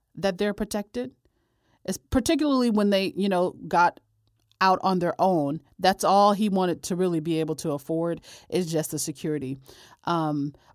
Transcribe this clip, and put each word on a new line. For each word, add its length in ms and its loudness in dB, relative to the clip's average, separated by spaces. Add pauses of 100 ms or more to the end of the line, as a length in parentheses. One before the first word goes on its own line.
(160)
that 220 -4
they're 160 -2
protected, 580 -8 (720)
it's 140 -6
particularly 720 0
when 200 2
they, 240 0
you 140 0
know, 260 0 (140)
got 320 2 (600)
out 220 4
on 160 0
their 200 -2
own. 420 0 (180)
That's 260 0
all 280 6
he 160 0
wanted 360 0
to 120 -4
really 240 0
be 200 -2
able 160 -2
to 160 -4
afford 480 -4 (280)
is 220 -2
just 200 -2
the 80 -6
security. 600 -6 (460)
Um, 500 -2 (200)